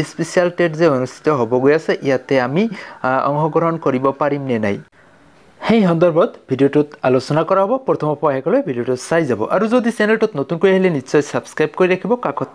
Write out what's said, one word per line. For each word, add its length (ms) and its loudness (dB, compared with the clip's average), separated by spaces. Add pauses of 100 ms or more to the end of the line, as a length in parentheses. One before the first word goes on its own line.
স্পেচিয়েল 460 -2
টেট 260 0
যে 120 4
অনুষ্ঠিত 420 -2
হ'ব 300 2
গৈ 140 4
আছে, 280 0
ইয়াতে 400 0
আমি, 280 0 (340)
আহ, 260 0
অংশগ্ৰহণ 480 0
কৰিব 340 0
পাৰিম 300 -2
নে 180 -2
নাই, 200 -2 (880)
সেই 160 4
সন্দৰ্ভত 520 2 (140)
ভিডিঅ'টোত 380 2 (160)
আলোচনা 400 0
কৰা 200 0
হ'ব। 140 0
প্ৰথমৰ 380 -2
পৰা 200 -2
শেষলৈ 260 0
ভিডিঅ'টো 340 -4
চাই 300 -2
যাব 200 -2
আৰু 220 0
যদি 240 0
চেনেলটোত 440 0
নতুনকৈ 360 0
আহিলে 180 4
নিশ্চয় 320 0
ছাবস্ক্ৰাইব 560 -2
কৰি 160 4
ৰাখিব, 220 -2
কাষত 400 -4